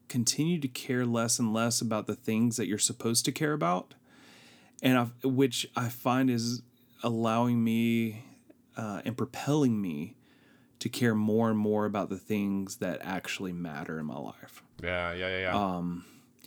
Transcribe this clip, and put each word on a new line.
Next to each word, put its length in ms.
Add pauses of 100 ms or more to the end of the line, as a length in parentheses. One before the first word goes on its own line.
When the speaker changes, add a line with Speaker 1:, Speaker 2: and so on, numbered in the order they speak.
Speaker 1:
continue 540
to 80
care 360
less 340
and 140
less 280
about 260
the 80
things 400
that 120
you're 100
supposed 480
to 80
care 180
about, 440 (880)
and 140
I've, 160 (100)
which 420 (100)
I 120
find 420
is 320 (400)
allowing 640
me, 600 (520)
uh, 280
and 120
propelling 640
me 360 (640)
to 100
care 260
more 340
and 80
more 280
about 240
the 80
things 600
that 240
actually 520
matter 460
in 60
my 140
life. 420 (220)
Speaker 2:
Yeah, 300
yeah, 160
yeah, 100
yeah. 160 (220)
Speaker 1:
Um, 280 (420)